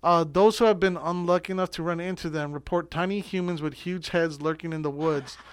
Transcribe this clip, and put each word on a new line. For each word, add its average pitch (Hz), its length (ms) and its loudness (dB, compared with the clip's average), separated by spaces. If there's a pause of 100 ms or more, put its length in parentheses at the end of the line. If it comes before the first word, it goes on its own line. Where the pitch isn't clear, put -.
Uh, 170 200 6
those 185 360 4
who 233 60 6
have 208 140 6
been 185 180 2
unlucky 175 540 0
enough 185 200 -2
to 165 120 -8
run 170 160 -2
into 180 300 -6
them 151 220 -4
report 165 400 -4
tiny 190 300 -2
humans 180 400 -4
with 151 120 -4
huge 180 360 -8
heads 165 320 0
lurking 160 320 -4
in 156 100 -4
the 147 80 -2
woods. 147 460 -2 (140)